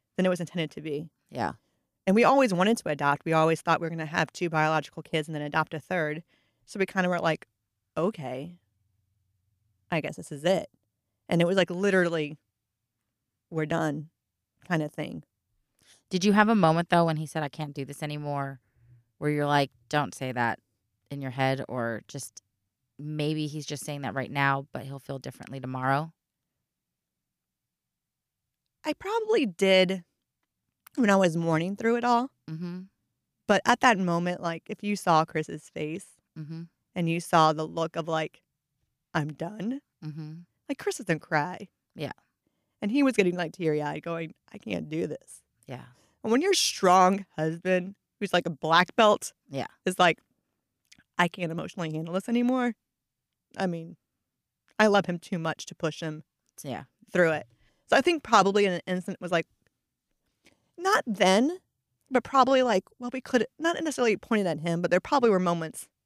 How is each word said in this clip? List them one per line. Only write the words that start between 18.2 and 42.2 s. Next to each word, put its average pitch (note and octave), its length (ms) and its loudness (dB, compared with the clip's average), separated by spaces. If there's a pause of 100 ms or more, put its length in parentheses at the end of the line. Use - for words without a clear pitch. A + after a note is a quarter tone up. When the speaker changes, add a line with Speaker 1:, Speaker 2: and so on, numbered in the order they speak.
Speaker 2:
where D3+ 140 -2
you're D3 160 0
like, C#3+ 240 2 (180)
"Don't D3 260 0
say C3 160 -8
that," A#2+ 280 0 (520)
in C#3 100 -10
your C3 100 -8
head, C3+ 380 0
or A#2 380 -6
just - 340 -14 (580)
maybe D3+ 480 -4
he's D3 180 -10
just - 200 -10
saying C#3+ 160 -10
that A#2+ 120 -6
right C3 180 -6
now, C#3 400 0
but B2 120 -10
he'll C3+ 160 -12
feel C3+ 200 -10
differently C3+ 400 -14
tomorrow? C3 540 -2 (2750)
Speaker 1:
I D#4 100 -4
probably G#4+ 520 0
did F#3 580 4 (920)
when A#3 140 2
I G3+ 60 6
was F3+ 220 4
mourning E3+ 380 0
through A#3 220 0
it A#3 60 -4
all. A#3+ 260 2 (200)
Speaker 2:
Mm-hmm. F3 320 -10 (680)
Speaker 1:
But G3+ 180 4
at A#3+ 160 2
that A#3+ 160 4
moment, F3 440 0
like, E3 260 -6
if - 160 -10
you G#3 120 -2
saw D#3+ 300 4
Chris's D#3 440 -8
face D#3 380 -8 (300)
Speaker 2:
Mm-hmm. D#3+ 260 -12 (320)
Speaker 1:
and F3 140 0
you E3 100 0
saw D#3+ 340 4
the D#3 140 -4
look E3 280 -6
of, D#3+ 120 -6
like, D#3+ 340 -4 (720)
"I'm D3+ 200 -2
done," G#3+ 480 -8 (220)
Speaker 2:
Mm-hmm. D#3 300 -12 (340)
Speaker 1:
like, C#4 120 -6
Chris - 180 -6
doesn't E3+ 220 -4
cry. E3+ 500 -6 (260)
Speaker 2:
Yeah. D3 160 -8 (680)